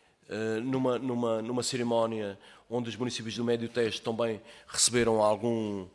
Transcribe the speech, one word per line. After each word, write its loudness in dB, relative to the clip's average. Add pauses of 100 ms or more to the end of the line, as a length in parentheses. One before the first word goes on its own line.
(300)
eh, -2
numa, 0
numa, 0
numa -4
cerimónia 0 (320)
onde -2
os -8
municípios -6
do -2
Médio 0
Tejo 0
também -2 (280)
receberam 4
algum, 2